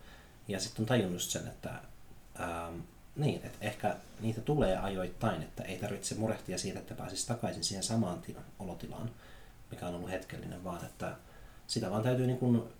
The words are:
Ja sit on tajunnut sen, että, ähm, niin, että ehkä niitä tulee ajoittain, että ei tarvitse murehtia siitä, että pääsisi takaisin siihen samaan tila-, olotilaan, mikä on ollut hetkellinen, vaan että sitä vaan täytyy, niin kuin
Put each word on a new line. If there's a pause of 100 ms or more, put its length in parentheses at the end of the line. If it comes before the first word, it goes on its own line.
(480)
Ja
sit
on
tajunnut
sen,
että, (680)
ähm, (400)
niin,
että
ehkä (260)
niitä
tulee
ajoittain,
että
ei
tarvitse
murehtia
siitä,
että
pääsisi
takaisin
siihen
samaan
tila-, (160)
olotilaan, (600)
mikä
on
ollut
hetkellinen,
vaan
että (520)
sitä
vaan
täytyy,
niin
kuin (160)